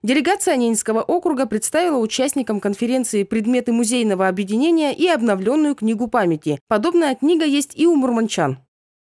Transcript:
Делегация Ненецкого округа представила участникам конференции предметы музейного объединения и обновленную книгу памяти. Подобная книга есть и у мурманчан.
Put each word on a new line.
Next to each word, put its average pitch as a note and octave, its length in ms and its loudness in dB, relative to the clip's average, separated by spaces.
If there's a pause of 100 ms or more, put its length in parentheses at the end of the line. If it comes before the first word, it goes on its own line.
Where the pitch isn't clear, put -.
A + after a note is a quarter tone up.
Делегация D4+ 540 0
Ненецкого A3+ 460 0
округа D#4 420 0
представила D4+ 540 0
участникам A3+ 600 -2
конференции A3 680 -2
предметы A#3+ 480 0
музейного A3 540 0
объединения A#3+ 680 0
и E4+ 120 0
обновленную B3+ 680 0
книгу A3 340 -2
памяти. D#3+ 580 0
Подобная D4+ 480 0
книга D#4+ 300 2
есть C#4+ 340 -2
и D#4+ 80 4
у E4+ 80 4
мурманчан. A3+ 640 0 (480)